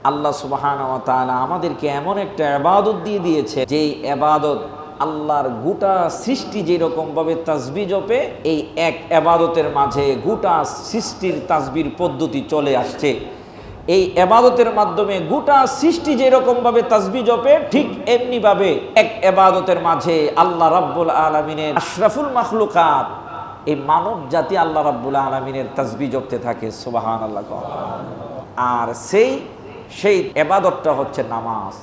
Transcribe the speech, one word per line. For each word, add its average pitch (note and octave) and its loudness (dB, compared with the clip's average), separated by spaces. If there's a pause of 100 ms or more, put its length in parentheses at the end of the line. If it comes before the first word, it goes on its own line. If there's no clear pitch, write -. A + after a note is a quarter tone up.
আল্লাহ D3 0
সুবহানাহু C#3 -4
ওয়া C3 -4
তাআলা B2+ 0
আমাদেরকে D3 -2
এমন D3 -2
একটা D#3 -2
ইবাদত G3 4
দিয়ে G#3 -2
দিয়েছে, D3 0
যেই D3+ 0 (180)
ইবাদত C#3+ 2 (400)
আল্লাহর D3+ -2
গোটা F3 0
সৃষ্টি A3+ -4
যেরকম D#3+ 0
ভাবে D#3+ 0
তাসবিহ D#3+ -4
জপে, G#3 -2 (140)
এই D#3 -2
এক E3 -2 (100)
ইবাদতের E3 4
মাঝে C#3 2
গোটা F3 2
সৃষ্টির - -4
তাসবিহর D3 0
পদ্ধতি D3 -2
চলে C#3+ 2
আসছে। A#2+ -2 (680)
এই F#3 4
ইবাদতের A#3 6
মাধ্যমে G3+ 0
গোটা C4 2
সৃষ্টি D4 0
যেরকম B3+ 4
ভাবে A#3 2
তাসবিহ G#3+ 2
জপে, B3 6 (120)
ঠিক - 0
এমনি B3 2
ভাবে F#3+ 4 (160)
এক - 4
ইবাদতের F#3 4
মাঝে E3 2
আল্লাহ E3 2
রাব্বুল E3+ 0
আলামিনের D#3 0
আশরাফুল A3 0
মাখলুকাত, F3 2 (640)
এই D3 2
মানব E3 -2
জাতি E3 -2
আল্লাহ D#3 0
রাব্বুল C3+ -2
আলামিনের C3+ -4 (100)
তাসবিহ B2+ -4
জপতে B2 -4
থাকে। A2 -6
সুবহানাল্লাহ। A2 -4 (1120)
আর A#2+ 0
সেই, A#3+ 0 (500)
সেই G3 0
ইবাদতটা E3 2
হচ্ছে C#3 -2
নামাজ। A2+ -6